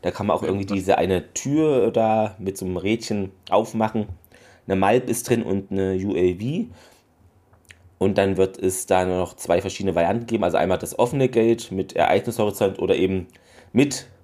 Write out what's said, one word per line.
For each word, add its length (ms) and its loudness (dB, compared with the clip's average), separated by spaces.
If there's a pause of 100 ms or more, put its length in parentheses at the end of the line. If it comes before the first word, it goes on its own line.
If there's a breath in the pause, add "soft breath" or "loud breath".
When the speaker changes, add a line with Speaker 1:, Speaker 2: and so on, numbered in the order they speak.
Speaker 1:
Da 100 -2
kann 160 -6
man 80 4
auch 60 -2
Speaker 2:
Ja, 80 -4
Speaker 1:
irgendwie 160 -2
Speaker 2:
das 120 -4
Speaker 1:
diese 200 2
eine 360 0
Tür 580 2
da 480 2
mit 180 -6
so 80 -8
einem 120 -4
Rädchen 540 -2 (180)
aufmachen. 580 0 (600 soft breath)
Eine 100 0
Malp 320 2
ist 200 -4
drin 140 2
und 280 -4
eine 220 -2 (120)
U 100 -2
A 240 2
V. 300 -4 (1300 loud breath)
Und 200 2
dann 180 2
wird 240 0
es 280 -2
da 180 4
noch 300 -2
zwei 260 0
verschiedene 340 -4
Varianten 300 0
geben. 180 -2
Also 140 0
einmal 200 2
das 220 -8
offene 300 2
Gate 420 2
mit 220 -6
Ereignishorizont 840 0
oder 160 2
eben 320 0 (460 soft breath)
mit 340 0 (160)